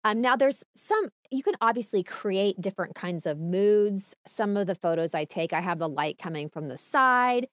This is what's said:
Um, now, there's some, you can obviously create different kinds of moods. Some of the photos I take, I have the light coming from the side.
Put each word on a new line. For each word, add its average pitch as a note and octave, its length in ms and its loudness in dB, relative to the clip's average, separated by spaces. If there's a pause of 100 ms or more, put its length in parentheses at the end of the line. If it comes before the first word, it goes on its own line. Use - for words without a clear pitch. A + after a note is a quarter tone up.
Um, A3 160 2
now, B3 160 4
there's C4+ 280 2 (120)
some, G#4+ 340 0 (200)
you C4+ 140 -4
can G#4 180 0
obviously A3+ 400 2
create G3 580 0
different F#3 360 -4
kinds F3 320 -4
of D3+ 120 -2
moods. G3+ 760 2 (100)
Some G#3 320 -2
of G3+ 80 2
the F#3 100 -2
photos E3 380 0
I D#3 120 -2
take, E3 280 -4
I D#3+ 80 0
have F3 160 -2
the D#3+ 100 -2
light D3+ 300 -2
coming D3+ 320 -8
from D#3 200 -8
the B2+ 80 -10
side. B3 760 2